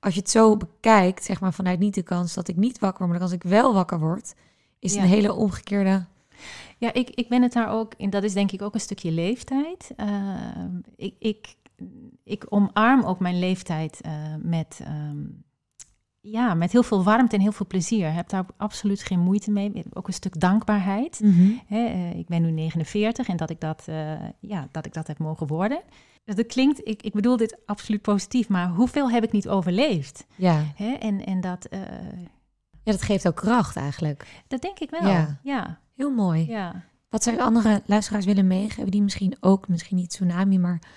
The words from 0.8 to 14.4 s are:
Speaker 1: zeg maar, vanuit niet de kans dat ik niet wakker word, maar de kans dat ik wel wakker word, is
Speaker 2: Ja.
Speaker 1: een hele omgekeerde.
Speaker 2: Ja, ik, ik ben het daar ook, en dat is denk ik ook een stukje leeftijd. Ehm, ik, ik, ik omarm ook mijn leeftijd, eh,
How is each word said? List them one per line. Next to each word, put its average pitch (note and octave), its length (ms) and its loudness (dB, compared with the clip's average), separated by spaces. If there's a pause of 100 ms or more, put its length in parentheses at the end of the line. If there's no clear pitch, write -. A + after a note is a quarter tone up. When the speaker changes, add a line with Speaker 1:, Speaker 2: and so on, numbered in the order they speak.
Speaker 1:
zeg - 160 -4
maar, F#3 120 0
vanuit F#3 260 -2
niet G3+ 160 0
de F#3 80 -2
kans F3 320 -4
dat F3+ 140 -6
ik E3+ 80 -4
niet A3+ 220 0
wakker F#3+ 280 -2
word, F3 40 2
maar E3+ 100 0
de F#3 80 -2
kans F3 140 -4
dat F3+ 100 0
ik G#3 60 8
wel B3 160 6
wakker F3+ 240 2
word, D#3+ 360 -2 (440)
is F#3 160 -2
Speaker 2:
Ja. G3+ 80 0
Speaker 1:
een F#3 60 6
hele G3+ 240 6
omgekeerde. G3 720 0 (760)
Speaker 2:
Ja, A#3 140 -2
ik, B3 180 -2
ik A#3 180 -6
ben B3 140 4
het B3 100 2
daar A3+ 180 0
ook, A3 240 -4
en G3 160 -4
dat G3 120 0
is G#3 100 -2
denk G3 200 0
ik G3 100 -8
ook G#3 120 -8
een A3 60 -2
stukje - 320 -6
leeftijd. C4 840 -4
Ehm, G3 760 -6 (260)
ik, - 220 -10
ik, - 360 -6 (680)
ik - 240 -8
omarm G#3+ 540 4
ook F#3 180 -2
mijn F3+ 180 0
leeftijd, F3 600 -4
eh, D#3+ 120 -10 (300)